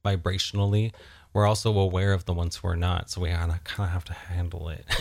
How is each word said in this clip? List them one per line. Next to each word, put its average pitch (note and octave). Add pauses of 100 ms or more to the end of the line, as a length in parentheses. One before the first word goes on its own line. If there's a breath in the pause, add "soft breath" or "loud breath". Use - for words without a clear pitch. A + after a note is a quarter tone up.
vibrationally, G2+ (420 loud breath)
we're G#2
also G#2+
aware G2
of F2+
the F2+
ones E2+
who -
are F2
not. F2
So -
we F2
kinda, E2+
kinda G2
have F2
to E2+
handle E2+
it. - (140)